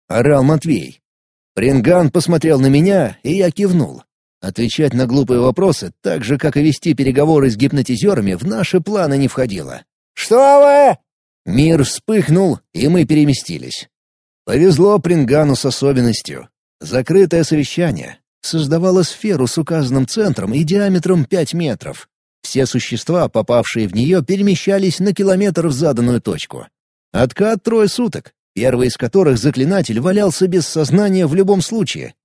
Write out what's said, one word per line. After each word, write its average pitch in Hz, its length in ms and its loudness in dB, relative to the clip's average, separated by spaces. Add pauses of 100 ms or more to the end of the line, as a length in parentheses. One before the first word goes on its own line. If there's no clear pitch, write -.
орал 135 340 2
Матвей. 135 580 0 (540)
Принган 139 560 2
посмотрел 160 480 0
на 131 80 2
меня, 151 560 2
и 143 120 -4
я 185 180 0
кивнул. 175 500 -2 (380)
Отвечать 117 540 -2
на 127 120 0
глупые 123 340 0
вопросы, 127 520 0 (100)
так 156 220 -4
же, 139 140 -2
как 151 180 -2
и 143 60 2
вести 156 320 0
переговоры 135 560 2
с 107 60 -4
гипнотизерами, 123 800 0
в 87 80 -8
наши 185 380 -2
планы 170 360 -2
не 139 120 0
входило. 87 540 -6 (320)
«Что 277 460 4
вы?» 285 380 6 (480)
Мир 143 380 2
вспыхнул, 175 720 0 (140)
и 113 160 -2
мы 175 160 2
переместились. - 840 -2 (560)
Повезло 180 540 4
Прингану 147 560 0
с - 100 -4
особенностью. 123 840 -2 (320)
Закрытое 160 640 0
совещание 139 760 -4 (240)
создавало 165 600 0
сферу 156 440 -2
с - 100 -4
указанным 139 500 -2
центром 143 460 -4
и 143 120 0
диаметром 185 600 0
пять 165 300 -2
метров. 151 540 -6 (340)
Все 131 240 -2
существа, 127 640 -2
попавшие 113 600 -2
в 90 60 -10
нее, 151 280 0
перемещались 196 760 0
на 190 160 0
километр 185 540 0
в 147 40 -2
заданную 123 480 0
точку. 76 460 -10 (460)
Откат 185 500 0
трое 214 260 2
суток, - 440 -6 (220)
первый 123 340 0
из - 80 -8
которых 139 420 2
заклинатель 135 640 -2
валялся 185 480 0
без 170 180 -2
сознания 180 600 0
в 139 80 -2
любом 190 280 2
случае, 151 520 -6 (100)